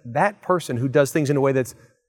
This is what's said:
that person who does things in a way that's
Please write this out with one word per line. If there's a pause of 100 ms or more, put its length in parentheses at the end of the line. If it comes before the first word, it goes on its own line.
that
person
who
does
things
in
a
way
that's (340)